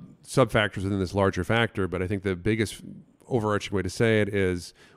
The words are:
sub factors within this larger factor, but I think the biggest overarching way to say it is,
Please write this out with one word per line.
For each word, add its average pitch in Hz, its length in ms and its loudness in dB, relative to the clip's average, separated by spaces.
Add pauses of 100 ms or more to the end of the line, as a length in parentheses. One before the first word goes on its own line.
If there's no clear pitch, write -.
(240)
sub 123 260 2
factors 104 340 0
within 98 160 0
this 90 140 -2
larger 95 300 2
factor, 110 440 0
but 87 140 -4
I 92 60 -2
think 95 160 -4
the 98 120 0
biggest 107 460 -2 (460)
overarching 107 480 0
way 104 80 0
to 92 80 -6
say 110 300 4
it 98 80 0
is, 92 440 -2 (240)